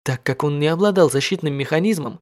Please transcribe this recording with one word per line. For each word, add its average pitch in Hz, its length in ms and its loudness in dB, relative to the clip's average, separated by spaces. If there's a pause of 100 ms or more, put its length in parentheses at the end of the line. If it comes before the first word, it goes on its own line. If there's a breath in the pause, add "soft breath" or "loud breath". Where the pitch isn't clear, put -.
Так 131 200 -4
как 135 200 -2
он 147 160 -2
не 151 80 2
обладал 180 420 4
защитным 143 440 -2
механизмом, 151 680 -2